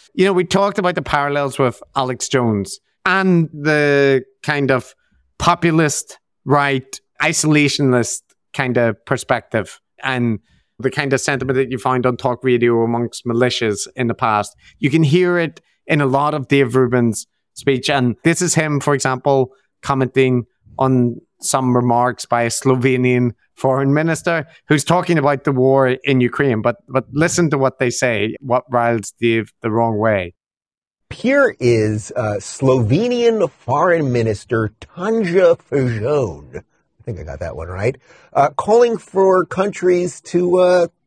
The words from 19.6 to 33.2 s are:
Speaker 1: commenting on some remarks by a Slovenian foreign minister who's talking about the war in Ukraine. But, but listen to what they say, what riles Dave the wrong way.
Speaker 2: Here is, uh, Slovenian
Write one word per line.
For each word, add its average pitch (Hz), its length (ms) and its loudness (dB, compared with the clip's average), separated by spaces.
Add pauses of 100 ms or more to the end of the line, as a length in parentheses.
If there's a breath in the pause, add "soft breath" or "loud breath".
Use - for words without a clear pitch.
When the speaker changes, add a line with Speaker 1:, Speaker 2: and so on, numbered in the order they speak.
Speaker 1:
commenting 131 640 0 (320)
on 127 440 0 (180)
some 127 360 0
remarks 120 500 0
by 120 160 0
a 117 80 0
Slovenian 127 840 2 (240)
foreign 139 380 0
minister 160 520 -2 (220 soft breath)
who's 151 160 2
talking 175 340 0
about 139 280 0
the 151 80 0
war 131 340 4
in 131 320 0
Ukraine. 123 420 0
But, 117 160 -2 (120)
but 127 240 -2
listen 160 380 0
to 131 60 -2
what 131 220 -2
they 123 100 0
say, 113 520 -2
what 123 280 -2
riles 117 520 -2
Dave 113 400 0
the 113 100 -4
wrong 113 260 0
way. 101 360 -2 (800)
Speaker 2:
Here 277 460 0
is, 107 560 0
uh, 107 240 -4
Slovenian 196 1120 0